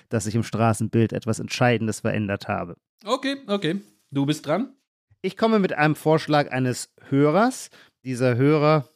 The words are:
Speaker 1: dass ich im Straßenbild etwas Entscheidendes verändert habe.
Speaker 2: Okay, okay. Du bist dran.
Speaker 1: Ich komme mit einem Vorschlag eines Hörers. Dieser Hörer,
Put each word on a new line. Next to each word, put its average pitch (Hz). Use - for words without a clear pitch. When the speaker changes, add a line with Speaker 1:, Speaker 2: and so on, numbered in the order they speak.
Speaker 1:
dass 107
ich 107
im 113
Straßenbild 113
etwas 107
Entscheidendes 113
verändert 104
habe. 90
Speaker 2:
Okay, 269
okay. 202
Du 139
bist 147
dran. 185
Speaker 1:
Ich 190
komme 226
mit 185
einem 151
Vorschlag 151
eines 127
Hörers. 151
Dieser 123
Hörer, 151